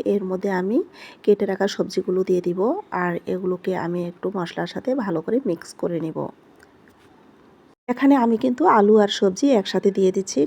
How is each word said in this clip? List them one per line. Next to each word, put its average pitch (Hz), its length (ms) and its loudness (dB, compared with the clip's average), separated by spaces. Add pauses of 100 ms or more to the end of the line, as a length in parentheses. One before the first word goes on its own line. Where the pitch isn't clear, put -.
এর 202 180 0
মধ্যে 185 280 -4
আমি 190 260 -2 (440)
কেটে 208 240 2
রাখা 196 220 0
সবজিগুলো 185 560 -4
দিয়ে 180 180 0
দিব, 175 180 -2 (340)
আর 180 200 -2 (120)
এগুলোকে 185 520 -4
আমি 170 280 -4
একটু 175 280 -8
মশলার 175 380 -6
সাথে - 240 -8
ভালো 196 260 -4
করে 220 240 -2
মিক্স 170 240 -6 (100)
করে 175 200 -4
নেব। 160 180 -8 (1700)
এখানে 269 280 4
আমি 233 200 2
কিন্তু 254 320 0
আলু 214 280 6
আর 202 160 4
সবজি 196 380 0
একসাথে 202 400 2
দিয়ে 190 200 2
দিচ্ছি, 190 360 -4